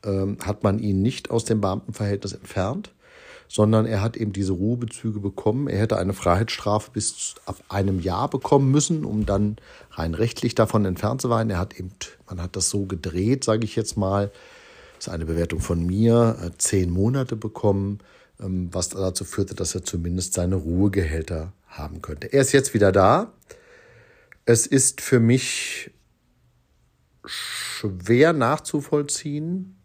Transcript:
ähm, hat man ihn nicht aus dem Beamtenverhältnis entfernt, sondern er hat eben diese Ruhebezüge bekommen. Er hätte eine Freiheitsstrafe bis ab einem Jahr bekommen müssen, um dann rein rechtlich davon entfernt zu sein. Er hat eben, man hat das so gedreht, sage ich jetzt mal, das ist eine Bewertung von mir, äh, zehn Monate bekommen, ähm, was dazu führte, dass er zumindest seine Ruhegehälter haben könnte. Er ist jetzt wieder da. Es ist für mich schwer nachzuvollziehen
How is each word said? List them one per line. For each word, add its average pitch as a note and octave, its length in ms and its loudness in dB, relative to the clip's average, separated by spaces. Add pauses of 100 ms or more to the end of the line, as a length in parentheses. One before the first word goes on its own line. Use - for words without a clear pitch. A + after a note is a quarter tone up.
ähm, G2 360 -2
hat - 240 -6
man G#2 160 4
ihn G2 220 2
nicht - 280 -2
aus A2+ 140 0
dem A2 160 0
Beamtenverhältnis G2+ 720 -4
entfernt, G#2 600 -4 (560)
sondern G#2+ 380 4
er G#2 140 0
hat A2 160 -2
eben G#2 160 -2
diese G2 200 -2
Ruhebezüge G#2+ 680 -2
bekommen. G#2+ 480 -2
Er F#2+ 100 -2
hätte G2 200 0
eine F#2 140 0
Freiheitsstrafe G2+ 800 0
bis - 420 -6 (120)
ab - 220 -10
einem G2 320 0
Jahr F#2+ 300 -2
bekommen C#3 400 2
müssen, D3+ 340 2
um G#2+ 220 -2
dann G#2 300 0 (340)
rein E2 240 -4
rechtlich A2+ 400 -2
davon G#2+ 300 4
entfernt G#2 360 -2
zu B2+ 80 -2
sein. A2+ 220 0
Er F2+ 80 -2
hat - 200 -6
eben, F#2 120 -10 (380)
man F2 140 -10
hat F#2 140 -8
das F#2 140 -2
so G2 160 -2
gedreht, F#2 580 -2
sage A2 200 2
ich - 120 -6
jetzt A2 200 -4
mal, G2+ 340 0 (640)
das - 100 -14
ist - 60 -8
eine D#2+ 140 -6
Bewertung E2 340 -2
von E2+ 240 -2
mir, A2+ 580 4
äh, E2+ 160 -6
zehn F#2 320 0
Monate A#2 460 0
bekommen, G#2 640 -2 (420)
ähm, F#2 320 -4
was F#2 160 -2
dazu F#2 360 -4
führte, F#2+ 300 -4
dass - 200 -4
er E2+ 100 -6
zumindest F2 500 -4
seine F#2 220 0
Ruhegehälter E2+ 960 0 (160)
haben D2+ 340 -12
könnte. - 300 -10
Er C#3 80 6
ist C3 120 2
jetzt C3+ 220 4
wieder G2 180 8
da. G#2+ 400 6 (1120)
Es A#2 220 6
ist - 340 2
für B2 200 4
mich - 680 0 (1300)
schwer A2 1080 2
nachzuvollziehen D3+ 1500 -2